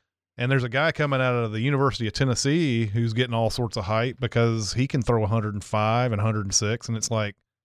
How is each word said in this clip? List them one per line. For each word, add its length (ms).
and 140
there's 140
a 40
guy 240
coming 280
out 140
of 180
the 80
University 480
of 40
Tennessee 720
who's 260
getting 220
all 140
sorts 280
of 80
hype 340
because 540
he 160
can 140
throw 200
a 60
hundred 260
and 100
five 460
and 100
a 40
hundred 220
and 80
six, 340
and 80
it's 160
like, 240